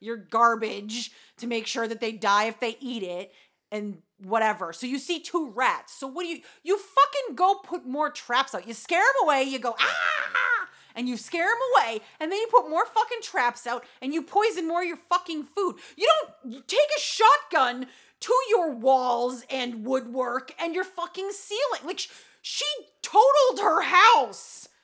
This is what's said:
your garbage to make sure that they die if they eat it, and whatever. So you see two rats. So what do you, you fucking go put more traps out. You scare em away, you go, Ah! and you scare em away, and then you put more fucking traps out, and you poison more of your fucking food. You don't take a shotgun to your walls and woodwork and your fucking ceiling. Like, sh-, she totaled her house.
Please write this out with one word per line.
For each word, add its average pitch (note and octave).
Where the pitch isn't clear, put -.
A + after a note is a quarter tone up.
your A3+
garbage A3
to A#3+
make A3+
sure A3+
that A3
they A3+
die G#3
if A3
they A3
eat A#3+
it, F3+
and G#3
whatever. G3+
So G#3
you B3+
see D#4+
two D#4
rats. G#3
So C4+
what C#4
do F4
you, E4
you F#4
fucking C5+
go F#4
put F4+
more C#4+
traps C4
out. F#3
You A3+
scare E4+
em B4
away, C#4
you C4+
go, A#3
Ah! -
and B3
you B3+
scare E4+
em A4+
away, A#3
and D#4+
then F#4+
you A4
put F4
more E4+
fucking A#4
traps A#3+
out, A#3+
and C4+
you E4
poison F#4+
more E4+
of F#4
your E4+
fucking E4+
food. F#4
You A4+
don't B3+
take C#5+
a -
shotgun D4+
to -
your F#4
walls B3
and B3
woodwork B3+
and E4+
your F#4
fucking F#4
ceiling. A4+
Like, F#4
sh-, -
she -
totaled C5
her F4
house. F4